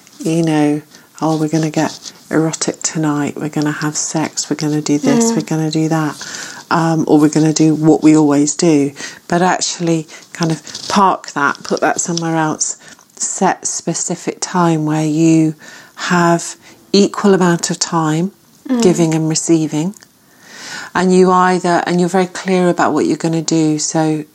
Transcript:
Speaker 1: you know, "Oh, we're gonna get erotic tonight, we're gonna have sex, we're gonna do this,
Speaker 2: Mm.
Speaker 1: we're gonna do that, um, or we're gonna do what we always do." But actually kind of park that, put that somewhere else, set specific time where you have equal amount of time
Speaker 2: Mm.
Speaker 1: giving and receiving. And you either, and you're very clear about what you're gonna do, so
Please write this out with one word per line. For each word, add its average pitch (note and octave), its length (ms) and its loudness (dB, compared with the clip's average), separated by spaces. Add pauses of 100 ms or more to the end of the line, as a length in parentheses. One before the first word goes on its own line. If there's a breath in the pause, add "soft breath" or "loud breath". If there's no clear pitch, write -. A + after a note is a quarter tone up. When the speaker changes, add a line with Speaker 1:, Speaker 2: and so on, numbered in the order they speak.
(200)
Speaker 1:
you E3+ 240 0
know, D3+ 380 2 (400 loud breath)
"Oh, D#3 160 0
we're D#3 120 -2
gonna D#3+ 220 0
get - 400 -4 (180)
erotic - 520 -2
tonight, D3 560 -4
we're D3 120 -6
gonna D3+ 220 -2
have D3+ 260 -6
sex, - 520 -6
we're D3+ 80 -2
gonna D3+ 240 -2
do D3 180 0
this, A#3 260 2
Speaker 2:
Mm. A3+ 100 0
Speaker 1:
we're E3 60 -2 (120)
gonna D#3 180 -2
do D#3+ 180 0
that, D#3 260 -2 (560 loud breath)
um, E3 360 2
or D#3 120 4
we're D3+ 100 4
gonna D#3 240 2
do D#3 220 4
what D#3 280 4
we D#3 120 6
always D3 400 2
do." C#3+ 360 2 (360 loud breath)
But F3 140 0
actually E3 640 -2 (260 loud breath)
kind E3 180 -2
of D#3 100 -6 (280 loud breath)
park F#3+ 420 2
that, C#3+ 320 -2
put - 180 -4
that - 200 0
somewhere E3+ 340 -4
else, D#3 400 -4 (420 loud breath)
set - 480 -2
specific - 760 -6
time E3 440 0
where D#3 200 0
you D#3 500 2 (400 loud breath)
have E3+ 600 0 (340 loud breath)
equal G3+ 420 4
amount F3 380 2
of E3+ 80 -6
time D#3+ 520 -2 (380)
Speaker 2:
Mm. B3 120 0
Speaker 1:
giving E3 320 2
and D#3+ 160 0
receiving. D#3+ 680 -2 (960 loud breath)
And F#3 200 2
you F#3 180 6
either, F3+ 560 2
and F3 140 0
you're F3 80 0
very F#3 180 0
clear F3+ 400 0
about D#3+ 240 2
what C#3 140 0
you're D3 120 0
gonna E3 240 -2
do, D#3 380 0
so D#3 560 -2